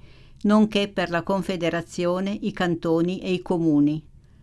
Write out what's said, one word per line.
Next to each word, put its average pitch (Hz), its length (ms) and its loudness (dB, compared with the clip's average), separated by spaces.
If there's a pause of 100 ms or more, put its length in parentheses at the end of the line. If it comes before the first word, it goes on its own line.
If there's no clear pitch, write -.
(440)
nonché 208 440 4
per 180 220 -2
la 170 120 -2
Confederazione, 175 1200 -4
i 214 120 -4
cantoni 175 680 0
e 190 120 -4
i 180 100 -2
comuni. 156 600 2 (400)